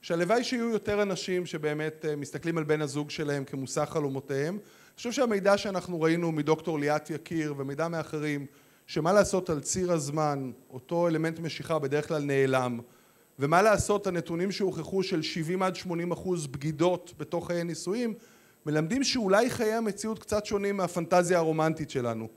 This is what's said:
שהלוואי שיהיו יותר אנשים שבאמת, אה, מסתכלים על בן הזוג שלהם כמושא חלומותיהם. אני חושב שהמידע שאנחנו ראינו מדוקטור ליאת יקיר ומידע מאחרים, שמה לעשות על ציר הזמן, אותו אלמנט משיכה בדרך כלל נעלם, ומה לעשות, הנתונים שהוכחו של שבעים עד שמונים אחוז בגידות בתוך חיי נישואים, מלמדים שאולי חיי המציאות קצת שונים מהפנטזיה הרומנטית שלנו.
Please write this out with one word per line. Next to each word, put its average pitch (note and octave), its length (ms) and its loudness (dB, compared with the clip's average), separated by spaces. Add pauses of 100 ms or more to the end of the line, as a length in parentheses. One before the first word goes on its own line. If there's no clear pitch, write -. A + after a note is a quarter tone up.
שהלוואי F3+ 420 2
שיהיו A#3 240 -2
יותר G#3 340 0
אנשים F#3 440 -2
שבאמת, D#3 580 -4
אה, D3+ 120 -2
מסתכלים D3 420 -4
על D#3 60 0
בן D3+ 180 2
הזוג D3 280 -4
שלהם C#3+ 340 -2
כמושא C3+ 400 -4
חלומותיהם. C#3+ 720 -2 (380)
אני - 20 -20
חושב A#3+ 140 -6
שהמידע G3+ 460 4
שאנחנו F3+ 420 -4
ראינו E3 320 2
מדוקטור D#3 460 0
ליאת D3 320 0
יקיר D3+ 460 -4
ומידע C#3 320 -4
מאחרים, D3+ 580 -4 (400)
שמה E3 260 2
לעשות G3 380 4
על D3+ 100 0
ציר F3+ 320 0
הזמן, C#3+ 580 0 (200)
אותו E3+ 380 0
אלמנט E3 300 0
משיכה D#3+ 400 -4
בדרך D3 300 0
כלל D#3 140 0
נעלם, C3 580 2 (580)
ומה D3 240 6
לעשות, G#3 440 4
הנתונים F3 460 -2
שהוכחו F3 500 -2
של F3+ 200 0
שבעים F3 400 -2
עד F#3 140 0
שמונים F3 360 -4
אחוז E3+ 340 -2
בגידות D3+ 720 0
בתוך E3 280 -6
חיי F3 180 -2
נישואים, G3+ 500 -4 (520)
מלמדים D#3+ 380 0
שאולי A3+ 460 4
חיי G#3+ 220 0
המציאות A3 460 -2
קצת G#3 280 -4
שונים G3+ 300 -2
מהפנטזיה F3 640 4
הרומנטית D#3+ 520 0
שלנו. A#2 460 -2